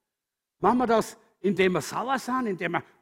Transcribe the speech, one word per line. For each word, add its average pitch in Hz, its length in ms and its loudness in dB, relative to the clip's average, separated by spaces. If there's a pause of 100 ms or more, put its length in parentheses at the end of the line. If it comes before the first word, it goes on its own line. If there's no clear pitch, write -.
(600)
Machen 214 180 4
wir 254 100 2
das, 220 300 0 (240)
indem 185 320 2
wir 165 80 0
sauer 233 380 -4
sind, 254 260 -4
indem 175 280 -4
wir 165 100 -2 (180)